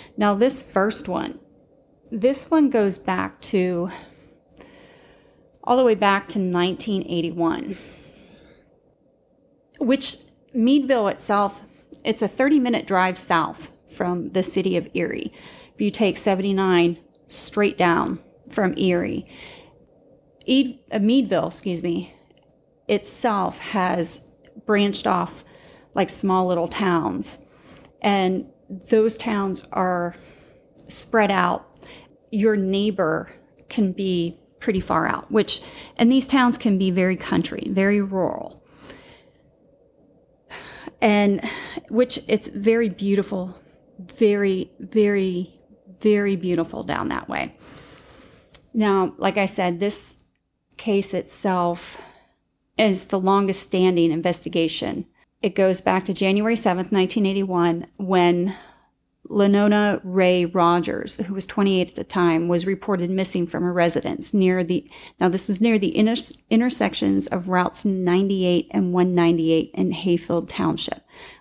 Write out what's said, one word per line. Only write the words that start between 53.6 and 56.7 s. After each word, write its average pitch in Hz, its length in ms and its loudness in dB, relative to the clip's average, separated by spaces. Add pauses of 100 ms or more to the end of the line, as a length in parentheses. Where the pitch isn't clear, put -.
standing 180 480 4
investigation. 165 960 -2 (340)
It 190 140 -2
goes 190 260 2
back 185 240 0
to 196 80 -4
January 202 420 0
seventh, 185 380 -2